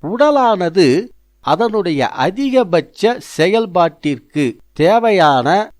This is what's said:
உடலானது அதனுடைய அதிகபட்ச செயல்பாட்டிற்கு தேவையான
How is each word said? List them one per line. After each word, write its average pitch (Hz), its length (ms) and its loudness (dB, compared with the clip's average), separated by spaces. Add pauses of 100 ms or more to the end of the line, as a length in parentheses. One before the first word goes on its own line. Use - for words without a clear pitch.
(140)
உடலானது 220 720 2 (640)
அதனுடைய 175 540 -2 (200)
அதிகபட்ச 226 920 -2 (160)
செயல்பாட்டிற்கு 165 1080 -2 (340)
தேவையான 170 680 2 (320)